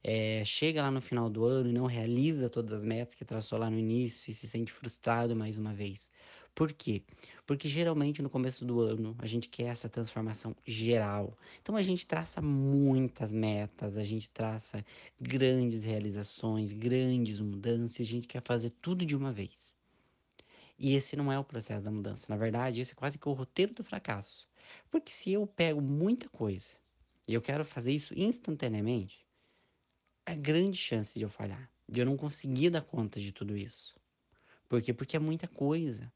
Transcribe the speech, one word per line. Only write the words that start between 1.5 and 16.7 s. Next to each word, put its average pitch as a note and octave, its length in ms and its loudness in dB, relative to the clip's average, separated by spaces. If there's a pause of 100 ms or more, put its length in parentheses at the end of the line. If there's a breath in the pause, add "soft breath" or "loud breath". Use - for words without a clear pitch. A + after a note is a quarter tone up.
e A#2+ 60 2
não B2 100 4
realiza B2 640 2
todas A2+ 240 -2
as G#2+ 120 -4
metas A2+ 300 -2
que - 100 -12
traçou A2 340 -4
lá A2+ 100 0
no A2 100 2
início A2+ 520 0
e A2 40 -6
se - 140 -6
sente A#2 240 -4
frustrado A#2 640 0
mais A2 220 -4
uma G#2+ 160 -4
vez. G2+ 360 -8 (440 loud breath)
Por D#3 160 2
quê? A#2 320 -2 (440 loud breath)
Porque C#3+ 200 -2
geralmente D3+ 540 2
no C#3 80 0
começo B2+ 380 -2
do A#2+ 140 2
ano A2+ 400 2
a A#2 60 -6
gente A#2 220 -2
quer B2 200 -4
essa A#2+ 200 -4
transformação A2+ 640 -4 (120)
geral. A2 720 2 (240 loud breath)
Então G#3+ 140 -2
a G#3 60 4
gente F#3 220 0
traça E3 380 -2
muitas C#3 920 4
metas, G#2 640 0
a G#2+ 80 -2
gente G#2+ 240 -4
traça A2 560 -6 (340 loud breath)
grandes B2+ 680 4
realizações, G#2+ 880 -2